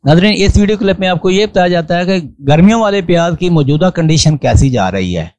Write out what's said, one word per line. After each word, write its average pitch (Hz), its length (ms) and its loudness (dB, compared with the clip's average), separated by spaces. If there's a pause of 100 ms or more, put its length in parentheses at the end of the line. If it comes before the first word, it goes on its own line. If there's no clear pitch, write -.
नाज़रीन, 180 260 4
इस 190 240 2
वीडियो 208 220 2
क्लिप 196 220 -2
में 185 80 -2
आपको 180 220 -2
ये 202 160 0
बताया 185 220 0
जाता 170 280 -2
है 175 100 -2
कि 180 340 -4
गर्मियों 170 400 4
वाले 202 220 -2
प्याज 170 340 -2
की 170 140 -4
मौजूदा 156 400 0
condition 156 460 0
कैसी 127 340 0
जा 101 180 -2
रही 92 240 -4
है 85 260 -6